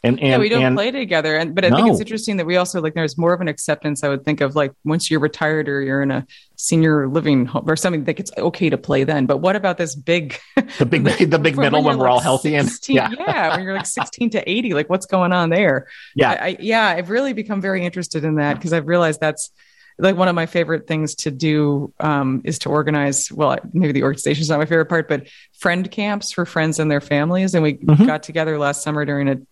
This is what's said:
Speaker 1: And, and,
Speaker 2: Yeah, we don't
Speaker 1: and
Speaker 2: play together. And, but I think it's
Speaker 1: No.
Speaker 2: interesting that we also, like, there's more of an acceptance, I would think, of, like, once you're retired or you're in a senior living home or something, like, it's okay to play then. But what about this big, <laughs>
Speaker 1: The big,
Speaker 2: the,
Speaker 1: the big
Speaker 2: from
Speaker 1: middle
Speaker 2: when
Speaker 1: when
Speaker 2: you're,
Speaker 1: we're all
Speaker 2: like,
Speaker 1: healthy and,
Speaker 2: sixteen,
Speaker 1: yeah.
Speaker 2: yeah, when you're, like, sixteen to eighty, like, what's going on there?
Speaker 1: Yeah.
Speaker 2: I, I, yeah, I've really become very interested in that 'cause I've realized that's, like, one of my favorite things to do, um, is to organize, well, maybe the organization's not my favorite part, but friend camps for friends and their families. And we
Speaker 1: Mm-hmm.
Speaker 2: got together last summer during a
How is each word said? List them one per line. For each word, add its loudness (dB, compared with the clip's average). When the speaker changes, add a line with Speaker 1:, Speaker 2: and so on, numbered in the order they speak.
Speaker 1:
And, 2
and, 4
Speaker 2:
Yeah, 4
we 2
don't 2
Speaker 1:
and 2
Speaker 2:
play 0
together. 0
And, -2
but 0
I 6
think 4
it's 4
Speaker 1:
No. -4
Speaker 2:
interesting -4
that -2
we 0
also, 0
like, -4
there's -2
more 2
of -2
an -2
acceptance, -4
I -2
would -2
think, -2
of, 0
like, 0
once -2
you're 2
retired -2
or -4
you're -2
in 0
a -4
senior 2
living 2
home -4
or 4
something, -2
like, -2
it's -10
okay 0
to 0
play 0
then. 0
But 0
what 0
about -2
this -6
big, -2
<laughs> -2
Speaker 1:
The 2
big, 2
Speaker 2:
the, 2
Speaker 1:
the 2
big 2
Speaker 2:
from 2
Speaker 1:
middle 4
Speaker 2:
when 2
Speaker 1:
when 2
Speaker 2:
you're, 2
Speaker 1:
we're 6
all 6
Speaker 2:
like, 2
Speaker 1:
healthy 0
and, 2
Speaker 2:
sixteen, -2
Speaker 1:
yeah. 4
Speaker 2:
yeah, 0
when -4
you're, -6
like, -6
sixteen -4
to -4
eighty, -2
like, -2
what's -2
going 0
on 2
there? 2
Speaker 1:
Yeah. 4
Speaker 2:
I, 0
I, -4
yeah, 2
I've -2
really 0
become -4
very -2
interested -6
in 0
that 0
'cause -2
I've -2
realized 2
that's, -4
like, 4
one 4
of 0
my 0
favorite -2
things -2
to -4
do, 0
um, 0
is -4
to -6
organize, 0
well, 0
maybe 2
the 0
organization's -2
not 0
my 0
favorite 2
part, -2
but -2
friend -2
camps -4
for -2
friends 0
and 0
their 0
families. 0
And 4
we 2
Speaker 1:
Mm-hmm. 6
Speaker 2:
got 0
together -2
last -2
summer -2
during -2
a 0